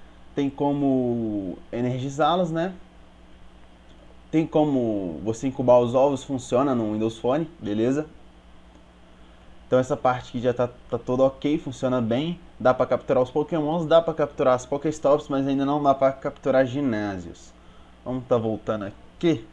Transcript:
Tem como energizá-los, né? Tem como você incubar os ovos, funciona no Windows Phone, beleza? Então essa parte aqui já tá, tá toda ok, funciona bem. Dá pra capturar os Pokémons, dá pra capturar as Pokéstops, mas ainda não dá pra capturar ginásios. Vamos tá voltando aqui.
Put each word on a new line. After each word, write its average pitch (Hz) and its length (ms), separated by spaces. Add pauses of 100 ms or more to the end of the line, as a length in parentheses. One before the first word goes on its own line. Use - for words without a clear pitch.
(360)
Tem 143 120
como 123 1080 (140)
energizá-los, 139 800
né? 165 200 (1600)
Tem 160 160
como 113 800
você 110 240
incubar 123 320
os 120 160
ovos, 135 280
funciona 131 520
no 110 180
Windows 110 240
Phone, 151 320 (100)
beleza? 113 460 (1600)
Então 127 140
essa 135 180
parte 123 320
aqui 127 100
já 120 140
tá, 120 160 (180)
tá 120 120
toda 127 240
ok, 143 340
funciona 127 420
bem. 127 400 (200)
Dá 123 140
pra 127 120
capturar 127 360
os 123 100
Pokémons, 156 540
dá 165 160
pra 165 120
capturar 143 400
as 123 120
Pokéstops, 147 640
mas 139 200
ainda 139 180
não 147 180
dá 139 100
pra 135 200
capturar 135 520
ginásios. 107 840 (540)
Vamos 127 200
tá 120 120
voltando 110 480
aqui. - 680